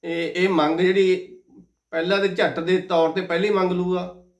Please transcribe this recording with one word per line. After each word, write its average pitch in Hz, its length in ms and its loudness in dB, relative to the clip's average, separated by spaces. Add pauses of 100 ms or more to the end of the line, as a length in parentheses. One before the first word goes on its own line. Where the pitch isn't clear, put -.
ਇਹ, 170 280 -4 (120)
ਇਹ 196 60 2
ਮੰਗ 160 300 2
ਜਿਹੜੀ 185 600 2 (520)
ਪਹਿਲਾਂ 170 260 0
ਦੇ 196 100 0
ਝੱਟ 180 320 -2
ਦੇ 180 180 0
ਤੌਰ 165 340 2
ਤੇ 185 100 -4
ਪਹਿਲੀ 170 280 -2
ਮੰਗ 185 220 0
ਲੂਗਾ। 180 520 -4 (160)